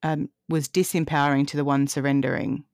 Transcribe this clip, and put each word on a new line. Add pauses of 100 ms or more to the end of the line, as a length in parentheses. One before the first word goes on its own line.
um, (200)
was
disempowering
to
the
one
surrendering.